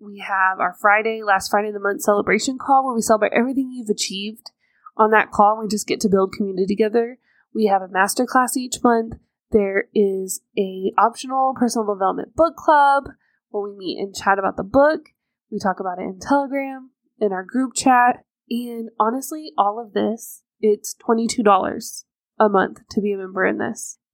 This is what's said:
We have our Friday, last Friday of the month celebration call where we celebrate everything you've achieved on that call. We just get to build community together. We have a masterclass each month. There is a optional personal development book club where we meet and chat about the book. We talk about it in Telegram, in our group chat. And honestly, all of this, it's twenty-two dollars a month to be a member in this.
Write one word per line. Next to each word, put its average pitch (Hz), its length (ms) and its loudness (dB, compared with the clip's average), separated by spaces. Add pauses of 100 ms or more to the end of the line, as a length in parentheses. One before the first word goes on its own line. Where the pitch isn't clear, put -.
We 202 260 -16
have 190 320 0
our 180 220 -2
Friday, 220 420 2
last 196 280 0
Friday 214 180 0
of 208 60 -6
the 202 60 -8
month 202 200 -2
celebration 208 580 0
call 269 280 2
where 254 80 -4
we 226 80 -2
celebrate 214 320 2
everything 254 360 -2
you've 240 200 -6
achieved 208 600 -8 (460)
on 220 140 2
that 214 200 4
call. 214 300 4
We 220 80 -6
just 208 180 -4
get - 140 -2
to 220 80 2
build 190 240 2
community 190 340 -2
together. 226 520 0 (360)
We 220 120 2
have 196 160 2
a 185 60 -12
masterclass 240 680 0
each 254 260 -6
month. 226 320 2 (380)
There 196 420 0
is 190 460 0 (180)
a 190 380 -4
optional 262 580 0
personal 226 400 -2
development 190 400 -4
book 320 220 2
club 285 540 4 (400)
where 208 120 -6
we 202 140 -10
meet 185 220 -8
and 196 160 -8
chat 196 240 0
about 190 180 -2
the 190 80 -6
book. 294 460 2 (420)
We 202 80 -6
talk 190 180 -2
about 185 220 -8
it - 20 -8
in 190 160 -8
Telegram, 269 720 -4 (300)
in 208 120 0
our 185 120 -6
group 247 280 -4
chat. - 520 4 (260)
And 233 480 -8
honestly, 269 580 -2
all 208 240 0
of 214 120 -14
this, 208 500 -4 (180)
it's 214 340 0
twenty-two 226 500 0
dollars - 600 0 (320)
a 214 120 4
month 196 320 0 (100)
to 220 100 -4
be 202 120 0
a 196 40 -6
member 190 300 -2
in 208 120 0
this. 220 400 -8 (160)